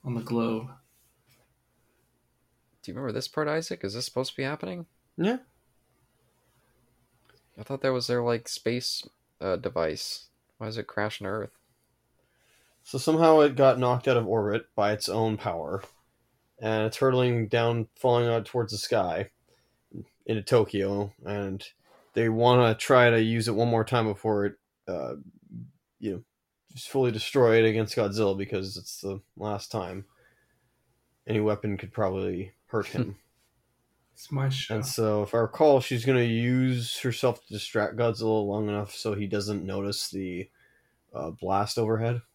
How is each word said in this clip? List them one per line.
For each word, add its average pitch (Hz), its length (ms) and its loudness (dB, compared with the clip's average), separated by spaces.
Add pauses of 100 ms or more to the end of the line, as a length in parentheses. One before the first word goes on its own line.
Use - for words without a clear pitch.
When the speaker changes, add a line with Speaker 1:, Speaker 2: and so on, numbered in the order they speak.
Speaker 1:
on 131 120 -6
the 117 80 -4
globe. 117 460 -2 (2250)
Speaker 2:
Do - 80 -14
you 87 60 -10
remember 131 160 -6
this - 160 -6
part, 156 180 -4
Isaac? 160 380 -6
Is 98 80 -6
this 120 140 -8
supposed 131 240 -6
to - 80 -16
be 135 40 -4
happening? 170 440 -8 (320)
Speaker 3:
Yeah. 214 200 0 (2250)
Speaker 2:
I 107 40 -14
thought 135 200 -8
that 135 100 2
was 123 140 -2
their, 123 160 0
like, 117 260 -2
space, - 580 -4 (320)
uh, 92 180 -2
device. - 720 -4 (280)
Why 113 100 -10
is 110 120 -8
it 107 80 -8
crashing 104 400 -8
Earth? 104 240 -6 (1300)
Speaker 3:
So - 140 -10
somehow 160 440 6
it 147 140 6
got 131 240 6
knocked 127 300 2
out 127 80 4
of 113 100 0
orbit 104 480 -2
by 104 180 2
its 104 180 -4
own 110 260 0
power, 85 480 -6 (760)
and 110 260 0
it's 110 120 -4
hurtling 123 520 2
down, 117 460 0
falling 120 320 2
out 117 200 0
towards 117 260 -4
the 104 60 -8
sky 95 520 -2 (960)
into 110 180 -4
Tokyo, 101 680 2 (120)
and 101 380 -6 (520)
they 113 160 2
wanna 117 440 6
try 123 360 6
to 113 100 6
use 113 260 2
it 113 80 -2
one 117 140 2
more 113 160 2
time 113 220 2
before 104 400 0
it, 101 120 -4 (300)
uh, 71 280 -6 (840)
you 107 140 -6
know, 87 100 -8 (520)
is 127 120 -16
fully 131 240 0
destroyed 113 560 4
against 107 280 0
Godzilla, 101 420 0
because 98 420 -6
it's - 240 -16
the 98 180 -8 (160)
last 104 340 -8
time 95 360 -8 (1200)
any 110 140 0
weapon 104 360 -2
could 95 160 -12
probably 95 600 -4 (160)
hurt 107 180 -4
him. 110 340 -6
Speaker 2:
<laughs> - 60 -20 (880)
Speaker 1:
It's - 160 -20
my 135 200 -2
show. 131 240 -4
Speaker 3:
And 110 120 -2
so, 107 360 0
if 101 120 -4
I 117 40 4
recall, 135 420 6
she's 117 240 -4
gonna 127 180 4
use 120 760 0
herself 120 480 -2
to - 80 -14
distract 104 420 -2
Godzilla 110 500 0
long 104 220 -2
enough 104 260 -4
so 110 200 -6
he 101 120 -4
doesn't 101 380 -4
notice 98 460 -6
the, 92 400 -8 (640)
uh, 73 160 -8
blast 95 480 -2
overhead. 117 420 0 (140)